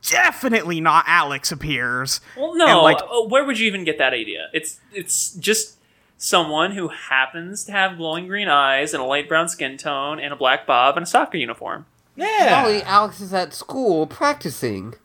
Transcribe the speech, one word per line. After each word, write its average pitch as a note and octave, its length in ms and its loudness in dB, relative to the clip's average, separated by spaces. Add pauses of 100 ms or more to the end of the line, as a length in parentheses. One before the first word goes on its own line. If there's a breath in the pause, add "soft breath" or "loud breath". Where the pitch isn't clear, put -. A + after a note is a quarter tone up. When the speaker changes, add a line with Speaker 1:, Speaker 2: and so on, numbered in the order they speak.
Speaker 1:
definitely A3+ 760 0
not D#3+ 260 4
Alex C#3+ 460 0
appears. C3 680 -4 (160 loud breath)
Speaker 2:
Well, D4+ 140 4
Speaker 1:
And, E4+ 80 -2
Speaker 2:
no. A#3+ 220 8
Speaker 1:
like D#3 200 8
Speaker 2:
Uh, A#3 260 -2
where C4 160 4
would C4+ 160 -2
you A3 80 2
even G3 160 -4
get D#3 140 -2
that C3 160 2
idea? G#2 400 -8
It's, - 260 -6 (140)
it's - 400 -6
just G3 460 -4 (380)
someone E3 560 0
who F#3+ 140 -6
happens E3 800 -4
to G3+ 80 -16
have F#3+ 240 -2
glowing E3 300 -6
green G3 200 -4
eyes C#3+ 460 2
and C#3+ 100 -4
a - 20 -4
light C#3+ 220 -2
brown E3 220 0
skin C3+ 260 -8
tone C#3+ 440 -6
and C#3+ 120 -8
a C#3+ 60 -10
black C#3 280 2
bob C3 300 4
and E3+ 80 -4
a E3+ 40 -10
soccer B3 280 0
uniform. A#2 520 -8 (280)
Speaker 3:
Yeah. F4 460 2
Speaker 4:
Probably G#3 220 0
Alex G#3 360 0
is F#3+ 140 -12
at F3+ 200 -4
school F#3 540 0
practicing. A#2 840 -4 (120)